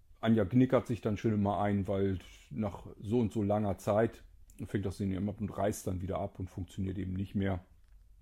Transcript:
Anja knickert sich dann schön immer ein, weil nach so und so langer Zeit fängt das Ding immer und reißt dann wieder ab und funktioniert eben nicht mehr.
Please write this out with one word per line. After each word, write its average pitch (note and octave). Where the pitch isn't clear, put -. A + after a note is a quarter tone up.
Anja A2+
knickert B2+
sich A#2
dann G#2+
schön A2
immer G2+
ein, G2+
weil G2
nach A2
so A2
und A2
so A2
langer G#2
Zeit A2
fängt G2+
das F#2
Ding G2
immer G2
und G2+
reißt G#2
dann F#2
wieder F#2
ab G2+
und F#2
funktioniert F#2+
eben F#2
nicht F#2+
mehr. F#2+